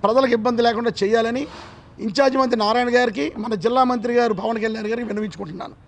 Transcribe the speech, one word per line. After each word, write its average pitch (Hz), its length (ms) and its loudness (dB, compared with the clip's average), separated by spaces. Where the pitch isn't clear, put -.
ప్రజలకు 240 340 4
ఇబ్బంది 233 280 0
లేకుండా 233 240 0
చేయాలని 226 420 0
ఇన్ఛార్జ్ 269 360 2
మంత్రి 247 240 2
నారాయణ 240 340 2
గారికి, 247 260 0
మన 220 120 -4
జిల్లా 247 260 4
మంత్రి 240 280 -2
గారు 233 240 2
పవన్ 220 220 -2
కళ్యాణ్ 220 280 -4
గారికి 233 180 -4
విన్నవించుకుంటున్నాను. 202 680 -8